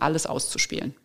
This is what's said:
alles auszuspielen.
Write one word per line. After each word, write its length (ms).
alles 240
auszuspielen. 680